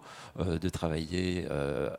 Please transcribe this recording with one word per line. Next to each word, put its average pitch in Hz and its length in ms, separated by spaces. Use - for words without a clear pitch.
euh, 85 200
de 90 100
travailler, 87 840
euh, 69 480